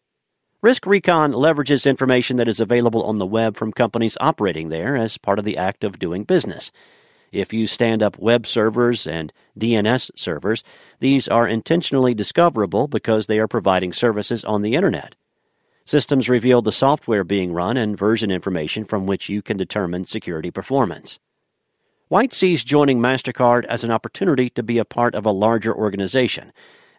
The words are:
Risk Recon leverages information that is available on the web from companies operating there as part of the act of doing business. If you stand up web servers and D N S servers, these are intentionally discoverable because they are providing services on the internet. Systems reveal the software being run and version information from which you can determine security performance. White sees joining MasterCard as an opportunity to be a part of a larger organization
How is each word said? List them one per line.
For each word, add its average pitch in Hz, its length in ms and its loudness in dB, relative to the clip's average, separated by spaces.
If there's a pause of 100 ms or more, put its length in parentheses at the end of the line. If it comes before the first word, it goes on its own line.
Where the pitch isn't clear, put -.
(640)
Risk 247 240 2
Recon 170 460 4
leverages 143 560 2
information 131 480 2
that 117 100 2
is 110 140 0
available 117 420 2
on 107 160 -2
the 95 80 -2
web 110 300 0
from 110 160 -4
companies 113 480 0
operating 90 480 -2
there 85 260 -4
as 113 240 -4
part 104 220 -2
of 101 40 -4
the 104 120 -4
act 92 260 -4
of 101 160 -6
doing 90 240 -4
business. - 480 -2 (600)
If 95 200 -6
you 110 140 -2
stand 113 360 0
up 101 160 0
web 117 280 2
servers 120 600 0
and 80 260 -8 (260)
D 117 160 0
N 107 120 2
S 131 280 0
servers, 92 480 -4 (380)
these 135 260 2
are 117 220 2
intentionally 127 640 0
discoverable 110 720 0
because 113 400 -2
they 107 140 0
are 110 80 0
providing 92 440 0
services 110 520 -2
on 104 180 -2
the 110 120 -2
internet. 139 420 -2 (720)
Systems 131 420 0
reveal 123 320 4
the 104 100 0
software 123 540 0
being 92 280 -2
run 90 240 -2
and 107 220 -2
version 110 320 0
information 92 540 -4
from 98 220 -4
which 95 220 -4
you 101 140 -4
can 104 140 -6
determine 92 480 -4
security 85 460 -8
performance. 117 680 -4 (920)
White 226 260 2
sees 175 280 2
joining 135 380 4
MasterCard 123 640 2
as - 180 -6
an 117 80 -2
opportunity 127 600 0
to - 120 -6
be 117 160 0
a 110 60 2
part 120 320 0
of 104 100 -4
a 107 60 2
larger 110 420 0
organization 98 800 -2 (460)